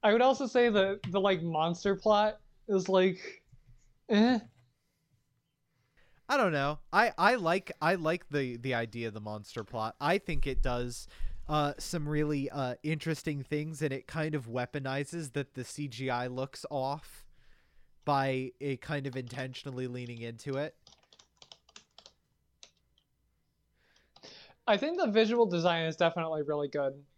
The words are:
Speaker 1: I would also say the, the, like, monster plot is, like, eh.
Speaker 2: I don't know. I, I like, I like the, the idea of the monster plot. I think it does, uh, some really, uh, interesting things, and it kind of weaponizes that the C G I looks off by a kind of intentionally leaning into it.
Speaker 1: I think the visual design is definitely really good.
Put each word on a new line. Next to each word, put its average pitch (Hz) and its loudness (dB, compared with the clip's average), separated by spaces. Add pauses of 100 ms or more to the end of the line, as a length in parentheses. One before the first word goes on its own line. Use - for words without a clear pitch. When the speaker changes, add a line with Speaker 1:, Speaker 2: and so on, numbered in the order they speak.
Speaker 1:
I 214 6
would 233 6
also 262 4
say 240 4
the, 202 2
the, 180 0
like, 190 4
monster 170 0
plot 214 4 (300)
is, 190 0
like, 185 2 (680)
eh. 226 6 (1900)
Speaker 2:
I 285 2
don't 214 4
know. 147 0 (140)
I, 220 6
I 202 4
like, 185 0
I 165 4
like 175 -2
the, 131 -2
the 123 -2
idea 117 -4
of 104 -8
the 107 -10
monster 107 -10
plot. 110 -6
I 170 2
think 156 0
it 131 -2
does, 123 -2 (400)
uh, 151 0
some 156 -6
really, 151 -2
uh, 127 -4
interesting 151 -4
things, 151 -6
and 147 -2
it 131 -10
kind 156 -4
of 131 -4
weaponizes 135 -6
that - -6
the 127 -8
C 147 -8
G 131 -4
I 123 0
looks 127 -6
off 139 -4 (800)
by 135 0
a 139 -4
kind 143 -6
of 131 -8
intentionally 127 -8
leaning 123 -8
into 117 -8
it. 151 -4 (4000)
Speaker 1:
I 214 4
think 330 -2
the 339 2
visual 220 4
design 170 2
is 160 -4
definitely 165 0
really 147 -2
good. 139 -2 (260)